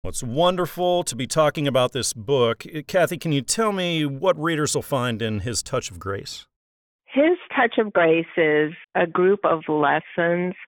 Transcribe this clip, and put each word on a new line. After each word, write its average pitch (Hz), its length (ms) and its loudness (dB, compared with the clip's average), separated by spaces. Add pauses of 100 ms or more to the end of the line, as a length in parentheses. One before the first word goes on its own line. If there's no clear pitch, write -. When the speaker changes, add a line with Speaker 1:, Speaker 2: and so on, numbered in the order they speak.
Speaker 1:
Well, - 80 -6
it's - 120 -6
wonderful 175 800 0
to 123 120 -6
be 123 100 -4
talking 151 400 0
about 127 260 2
this 120 200 -4
book. 117 540 0
Uh, 156 200 -10
Kathy, 175 300 2
can 156 160 -2
you 139 100 2
tell 220 300 0
me 175 320 0
what 139 360 0
readers 151 340 0
will 131 80 0
find 120 400 -2
in 107 180 -2
His 110 220 -4
Touch - 280 -6
of 90 80 -16
Grace? 98 480 -10 (600)
Speaker 2:
His 320 320 2 (160)
Touch 240 240 0
of 214 140 0
Grace 165 340 4 (100)
is 151 360 2 (240)
a 185 100 2
group 185 380 2
of 160 240 2
lessons 170 880 0 (160)